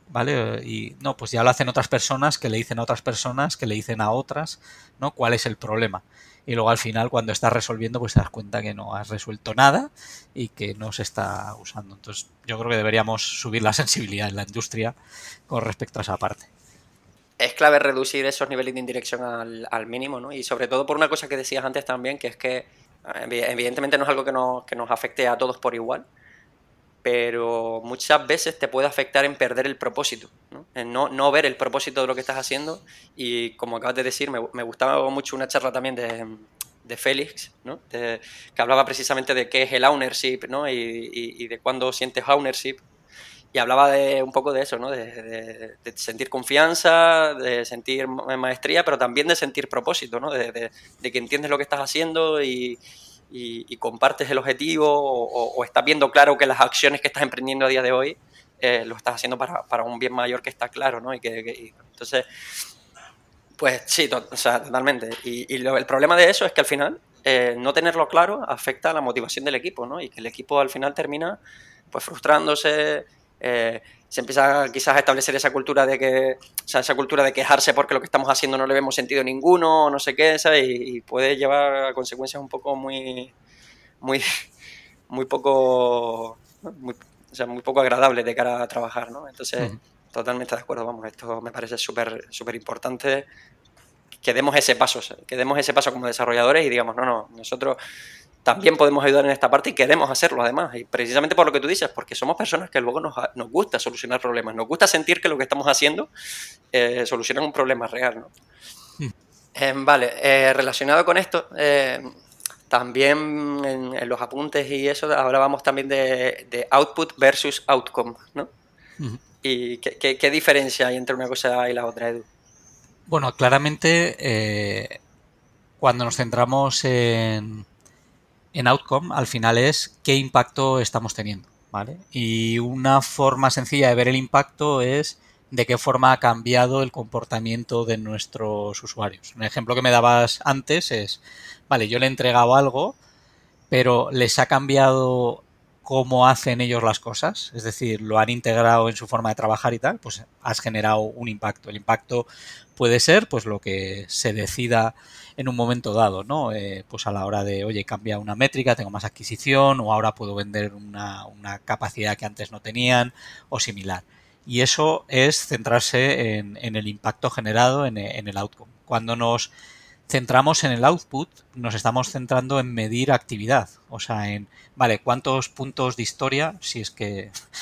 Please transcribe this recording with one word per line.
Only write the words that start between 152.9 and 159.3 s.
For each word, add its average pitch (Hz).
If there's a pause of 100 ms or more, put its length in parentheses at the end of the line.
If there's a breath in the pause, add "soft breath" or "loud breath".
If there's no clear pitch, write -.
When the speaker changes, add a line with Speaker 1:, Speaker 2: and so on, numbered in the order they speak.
Speaker 1:
ser, 196
pues, 113
lo 104
que 95
se -
decida 113 (420 loud breath)
en 131
un 127
momento 120
dado, 101
¿no? 131
Eh, 98
pues -
a 104
la 98
hora 101
de, 98
oye, 107
cambia 104
una 104
métrica, 127
tengo 101
más 104
adquisición, 135